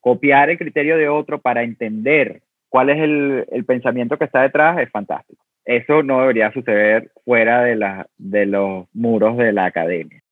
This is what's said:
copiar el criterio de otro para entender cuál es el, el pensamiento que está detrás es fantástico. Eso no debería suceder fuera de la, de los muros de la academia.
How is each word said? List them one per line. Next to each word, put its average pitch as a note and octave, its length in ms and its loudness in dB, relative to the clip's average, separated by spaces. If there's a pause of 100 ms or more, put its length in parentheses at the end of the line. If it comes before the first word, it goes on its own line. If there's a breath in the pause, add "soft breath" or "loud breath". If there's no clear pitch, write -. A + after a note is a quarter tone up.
copiar C#3 500 2
el E3+ 80 -2
criterio D#3 380 -2
de D3+ 120 2
otro D3+ 320 -4
para A#2 220 0
entender A#2 800 -2 (260)
cuál C3 220 2
es D3 80 2
el, C#3+ 520 -2
el A#2+ 140 -6
pensamiento B2 540 -2
que D#3+ 60 0
está C3+ 180 0
detrás D3+ 360 2
es B2 120 -4
fantástico. - 540 -10 (200)
Eso B2 380 0
no C3+ 180 0
debería A2+ 320 2
suceder A2 580 0 (140)
fuera A#2+ 380 2
de A#2+ 140 0
la, G2 300 -6 (120)
de G2+ 280 -2
los G2 460 -4
muros A2+ 440 0
de A#2 160 2
la F#2+ 140 0
academia. E2 540 -6 (120)